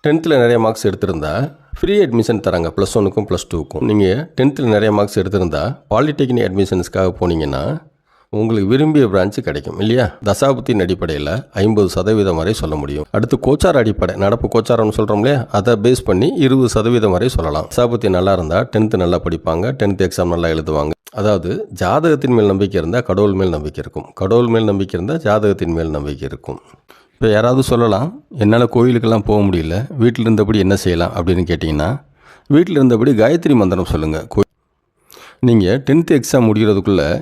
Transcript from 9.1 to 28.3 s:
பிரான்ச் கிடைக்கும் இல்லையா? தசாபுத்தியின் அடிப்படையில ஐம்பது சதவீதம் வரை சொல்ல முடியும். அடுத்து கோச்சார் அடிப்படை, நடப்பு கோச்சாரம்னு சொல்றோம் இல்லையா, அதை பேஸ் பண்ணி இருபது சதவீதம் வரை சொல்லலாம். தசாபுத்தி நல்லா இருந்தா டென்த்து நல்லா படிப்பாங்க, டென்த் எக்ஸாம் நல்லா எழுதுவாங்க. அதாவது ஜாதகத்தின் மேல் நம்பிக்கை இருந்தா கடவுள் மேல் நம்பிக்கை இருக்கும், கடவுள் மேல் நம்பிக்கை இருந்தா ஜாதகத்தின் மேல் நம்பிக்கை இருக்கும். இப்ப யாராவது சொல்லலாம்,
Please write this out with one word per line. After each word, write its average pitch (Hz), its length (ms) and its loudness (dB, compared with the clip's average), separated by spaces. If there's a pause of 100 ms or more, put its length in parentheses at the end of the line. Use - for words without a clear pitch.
பிரான்ச் 98 240 0 (100)
கிடைக்கும் 76 360 -8
இல்லையா? 113 220 0 (240)
தசாபுத்தியின் 123 560 0
அடிப்படையில 82 460 -4 (320)
ஐம்பது 104 260 2
சதவீதம் 95 520 0
வரை 85 200 -2
சொல்ல 78 200 -4
முடியும். 71 240 -8 (120)
அடுத்து 113 280 0
கோச்சார் 147 360 2
அடிப்படை, 107 420 -2
நடப்பு 101 320 0
கோச்சாரம்னு 113 420 0
சொல்றோம் 104 240 0
இல்லையா, 131 200 0 (180)
அதை 101 140 2 (120)
பேஸ் 123 240 2
பண்ணி 104 200 2 (180)
இருபது 127 220 4
சதவீதம் 110 480 2
வரை 104 180 0
சொல்லலாம். 80 380 -4
தசாபுத்தி 120 440 0
நல்லா 95 160 2
இருந்தா 87 280 0 (160)
டென்த்து 107 260 2
நல்லா 87 240 2
படிப்பாங்க, 85 440 -4 (120)
டென்த் 98 240 0
எக்ஸாம் 87 280 -2
நல்லா 85 200 -2
எழுதுவாங்க. 76 400 -2 (260)
அதாவது 98 300 -2 (300)
ஜாதகத்தின் 143 560 0
மேல் 104 160 4
நம்பிக்கை 98 280 0
இருந்தா 87 200 -2 (100)
கடவுள் 98 300 2
மேல் 92 160 0
நம்பிக்கை 73 280 -8
இருக்கும், - 300 -12
கடவுள் 113 400 0
மேல் 110 160 2
நம்பிக்கை 98 280 -2
இருந்தா 110 180 -4 (100)
ஜாதகத்தின் 101 500 0
மேல் 82 200 -4
நம்பிக்கை 71 340 -8
இருக்கும். 71 280 -14 (560)
இப்ப - 200 0
யாராவது 123 280 2
சொல்லலாம், 117 460 2 (360)